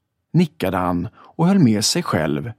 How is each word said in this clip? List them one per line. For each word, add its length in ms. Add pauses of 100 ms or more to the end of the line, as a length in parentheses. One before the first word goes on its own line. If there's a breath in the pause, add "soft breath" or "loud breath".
(320)
nickade 440
han 380
och 320
höll 120
med 260
sig 180
själv 560